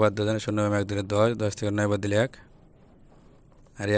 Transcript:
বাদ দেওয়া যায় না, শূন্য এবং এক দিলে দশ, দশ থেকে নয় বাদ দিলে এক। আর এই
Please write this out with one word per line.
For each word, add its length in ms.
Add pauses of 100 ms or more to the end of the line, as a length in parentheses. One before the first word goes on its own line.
বাদ 140
দেওয়া 120
যায় 100
না, 80
শূন্য 200
এবং 140
এক 100
দিলে 140 (120)
দশ, 140 (120)
দশ 160
থেকে 200
নয় 140
বাদ 120
দিলে 220
এক। 60 (1500)
আর 120
এই 60